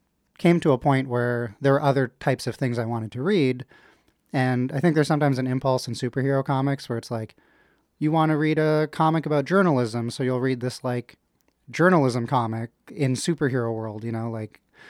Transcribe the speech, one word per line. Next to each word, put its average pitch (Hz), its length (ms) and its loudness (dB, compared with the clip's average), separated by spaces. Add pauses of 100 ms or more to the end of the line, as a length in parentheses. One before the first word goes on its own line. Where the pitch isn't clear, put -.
(360)
came 170 240 4
to 151 120 2
a 127 60 2
point 135 300 0
where 120 520 -2
there 135 120 4
were 143 100 4
other 135 380 2
types 127 260 -2
of 117 80 -6
things 120 240 -2
I 117 60 -2
wanted 113 280 -6
to 123 100 -8
read. 135 420 0 (640)
And 127 400 0
I 147 100 -4
think 165 140 4
there's 151 140 2
sometimes 147 300 2
an 127 80 -2
impulse 131 420 -2
in 117 60 -6
superhero 135 500 -2
comics 139 420 -2
where 120 120 -6
it's - 120 -12
like, 113 240 -8 (640)
you 151 140 0
wanna 156 240 2
read 156 220 0
a 156 340 2
comic 160 320 2
about 147 220 0
journalism, 123 640 2
so - 120 -6
you'll 127 160 0
read 131 220 -2
this, 123 240 -6
like, 123 320 -6 (540)
journalism 135 560 4
comic 117 440 -2 (220)
in 131 220 0
superhero 123 600 -2
world, 110 300 -8
you 117 80 -6
know, 113 180 -4
like, 110 300 -10 (300)